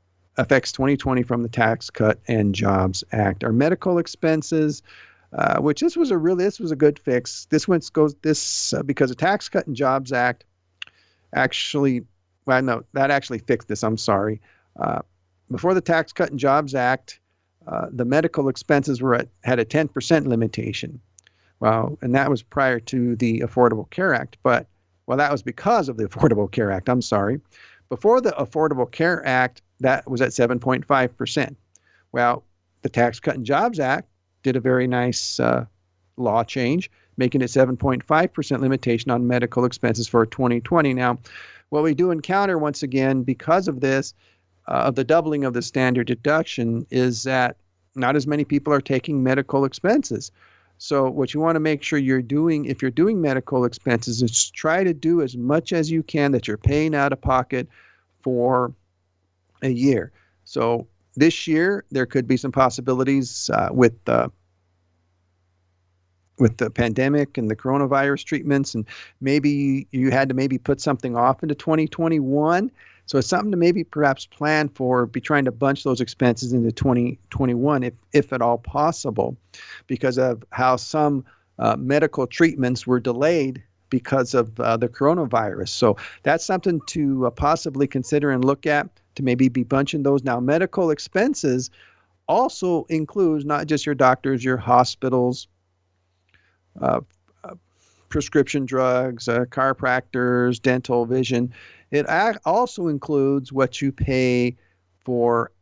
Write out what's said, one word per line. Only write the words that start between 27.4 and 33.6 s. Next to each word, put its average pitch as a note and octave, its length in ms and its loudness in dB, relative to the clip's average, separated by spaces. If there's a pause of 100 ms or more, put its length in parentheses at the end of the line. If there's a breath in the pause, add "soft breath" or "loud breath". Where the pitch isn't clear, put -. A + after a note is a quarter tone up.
Before A3 300 4
the A3+ 120 0
Affordable C#3 600 0
Care E3 340 0
Act, B2+ 360 0 (180)
that C3+ 300 0
was B2+ 120 -2
at C#3 120 0
seven B2 260 2
point C3 260 -2
five C3 320 0
percent. C#3 400 -4 (540 soft breath)
Well, B2 320 0 (380)
the B2+ 80 -4
Tax - 300 2
Cut - 160 -2
and B2+ 100 -8
Jobs E3+ 340 0